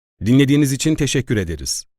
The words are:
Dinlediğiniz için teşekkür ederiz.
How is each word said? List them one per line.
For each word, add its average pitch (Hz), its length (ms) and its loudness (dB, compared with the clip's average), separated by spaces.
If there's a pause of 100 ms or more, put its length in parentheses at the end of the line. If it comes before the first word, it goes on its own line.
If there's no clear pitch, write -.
(260)
Dinlediğiniz 139 460 4
için 156 240 -2
teşekkür 131 420 -2
ederiz. 80 480 -6 (140)